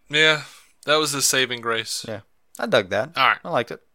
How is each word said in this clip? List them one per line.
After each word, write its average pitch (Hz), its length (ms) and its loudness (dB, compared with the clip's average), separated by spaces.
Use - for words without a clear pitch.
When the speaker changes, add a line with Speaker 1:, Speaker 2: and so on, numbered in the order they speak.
Speaker 1:
Yeah, 151 320 4
that 147 80 4
was 156 160 2
the 139 100 -2
saving 123 400 0
grace. 113 460 -4
Speaker 2:
Yeah, 104 140 -10
I - 80 -6
dug 113 240 2
that. 104 260 -2
Speaker 1:
All 131 120 4
right. 107 180 2
Speaker 2:
I - 60 -10
liked 127 180 -2
it. - 140 -14